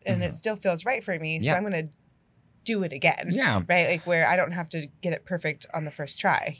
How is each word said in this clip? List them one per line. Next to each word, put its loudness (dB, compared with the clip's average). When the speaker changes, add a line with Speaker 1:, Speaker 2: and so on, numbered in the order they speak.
Speaker 1:
and 0
it -2
Speaker 2:
Mm-hmm. -4
Speaker 1:
still -2
feels 0
right -2
for -4
me, -2
so 2
Speaker 2:
Yeah. 4
Speaker 1:
I'm 0
gonna -2
do 0
it -4
again." 0
Speaker 2:
Yeah. 2
Speaker 1:
Right? 4
Like, 0
where 4
I 4
don't 2
have -6
to -6
get -2
it -6
perfect -4
on -4
the -8
first -8
try. 2